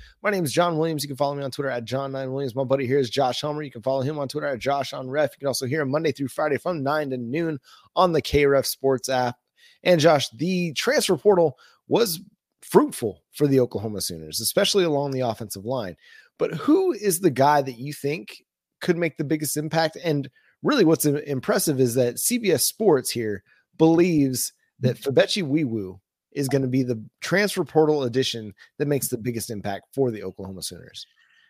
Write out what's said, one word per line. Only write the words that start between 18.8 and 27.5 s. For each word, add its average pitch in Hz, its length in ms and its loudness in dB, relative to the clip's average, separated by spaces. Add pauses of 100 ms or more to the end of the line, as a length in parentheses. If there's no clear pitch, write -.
could 170 160 0
make 170 200 -2
the 160 60 -4
biggest 151 320 -4
impact? 156 480 0
And 147 240 0 (360)
really 277 200 4
what's 156 220 4
im-, 143 120 2
impressive 143 640 -2
is 123 140 4
that 123 240 2
C 240 220 -2
B 208 100 0
S 143 160 2
Sports 165 460 2
here 107 320 -4 (340)
believes 160 760 4 (280)
that 127 180 0
Febechi 175 460 0
Nwaiwu 113 560 -4 (320)
is 143 160 -4
gonna 135 180 0
be 131 160 2
the 120 240 -4 (160)
transfer 190 420 0